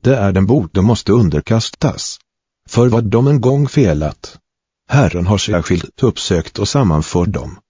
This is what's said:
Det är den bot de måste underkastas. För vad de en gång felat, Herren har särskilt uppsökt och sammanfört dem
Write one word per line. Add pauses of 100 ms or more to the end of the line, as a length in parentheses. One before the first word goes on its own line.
Det
är
den
bot
de
måste
underkastas. (500)
För
vad
de
en
gång
felat, (500)
Herren
har
särskilt
uppsökt
och
sammanfört
dem (100)